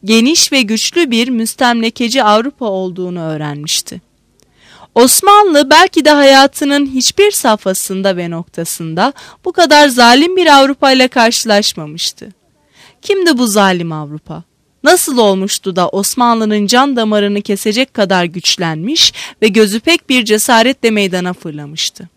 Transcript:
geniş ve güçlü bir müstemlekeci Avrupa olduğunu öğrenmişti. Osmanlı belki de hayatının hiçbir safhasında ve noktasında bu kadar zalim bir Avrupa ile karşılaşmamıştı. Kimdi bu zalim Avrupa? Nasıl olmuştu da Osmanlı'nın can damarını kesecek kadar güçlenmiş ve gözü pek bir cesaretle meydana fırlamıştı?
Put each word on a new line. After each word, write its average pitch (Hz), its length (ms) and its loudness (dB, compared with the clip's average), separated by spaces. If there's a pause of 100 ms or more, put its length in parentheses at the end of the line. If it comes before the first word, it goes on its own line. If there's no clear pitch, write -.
geniş 226 460 2
ve 269 100 2
güçlü 233 500 -2
bir 233 160 0
müstemlekeci 233 960 -2
Avrupa 226 420 0
olduğunu 185 560 -8
öğrenmişti. 151 800 -8 (920)
Osmanlı 302 760 4
belki 320 360 4
de 302 40 4
hayatının 285 760 4
hiçbir 269 460 0
safhasında 196 880 -2
ve 175 120 -8
noktasında 165 840 -6 (320)
bu 359 60 -6
kadar 294 360 4
zalim 254 500 4
bir 311 200 4
Avrupa 269 340 2
ile 254 160 2
karşılaşmamıştı. 208 1200 -2 (720)
Kimdi 349 360 0
bu 247 100 0
zalim 190 440 0
Avrupa? 151 520 -12 (400)
Nasıl 311 340 0
olmuştu 196 580 -2
da 175 140 0
Osmanlı'nın 214 760 -2
can 254 280 0
damarını 208 460 -2
kesecek 214 520 -4
kadar 185 320 0
güçlenmiş 175 880 -4 (280)
ve 214 60 2
gözü 214 320 2
pek - 300 -2
bir 254 160 0
cesaretle 226 680 0
meydana 180 420 -2
fırlamıştı? 151 840 -12